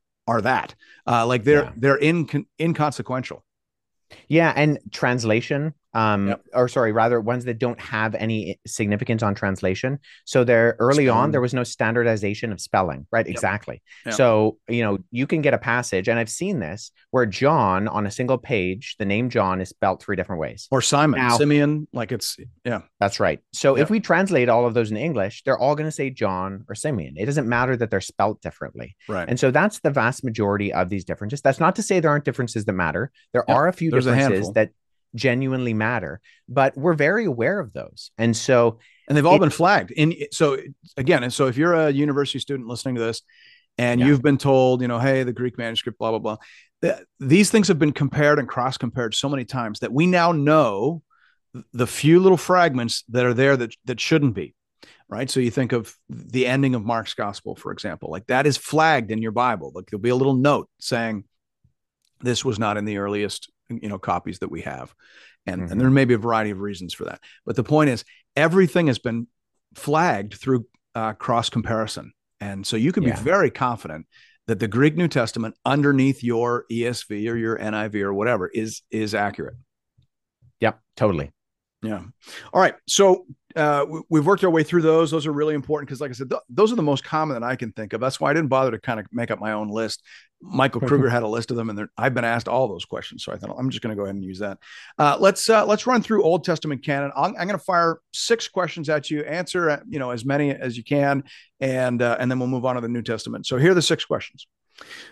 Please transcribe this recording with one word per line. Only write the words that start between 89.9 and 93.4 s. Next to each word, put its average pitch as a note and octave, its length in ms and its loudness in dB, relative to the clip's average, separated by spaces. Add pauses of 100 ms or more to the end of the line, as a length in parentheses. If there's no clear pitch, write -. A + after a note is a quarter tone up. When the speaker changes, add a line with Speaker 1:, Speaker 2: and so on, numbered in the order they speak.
Speaker 1:
Michael B2+ 400 -2
Speaker 2:
<laughs> C3+ 260 2
Speaker 1:
Kruger - 20 0
had A#2+ 140 0
a A2 40 -2
list A2+ 240 -4
of A#2+ 60 -6
them, A2+ 120 -4
and G#2 100 -8
they're, G#2 180 -10
I've C3 160 0
been A#2+ 120 -2
asked A#2 240 -2
all B2+ 180 0
those F2+ 180 -10
questions, - 380 -12
so - 80 -10
I - 60 -8
thought, G2+ 200 -12